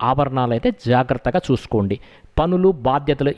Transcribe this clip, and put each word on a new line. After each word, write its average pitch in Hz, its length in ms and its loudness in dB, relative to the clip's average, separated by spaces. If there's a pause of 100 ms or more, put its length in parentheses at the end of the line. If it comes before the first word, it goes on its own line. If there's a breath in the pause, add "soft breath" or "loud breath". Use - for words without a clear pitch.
ఆభరణాలు 131 480 0
అయితే 117 200 0 (160)
జాగ్రత్తగా 127 540 0 (100)
చూసుకోండి. 104 480 0 (400 soft breath)
పనులు, 180 300 2
బాధ్యతలు 143 680 0